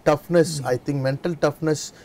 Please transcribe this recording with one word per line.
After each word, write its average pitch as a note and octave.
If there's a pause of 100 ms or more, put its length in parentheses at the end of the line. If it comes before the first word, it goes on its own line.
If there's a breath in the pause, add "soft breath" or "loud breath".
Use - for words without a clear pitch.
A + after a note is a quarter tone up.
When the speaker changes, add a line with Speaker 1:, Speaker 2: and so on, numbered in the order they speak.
Speaker 1:
toughness, D#3+
Speaker 2:
Mm. C3
Speaker 1:
I B2+
think C#3
mental C#3
toughness D3+ (120)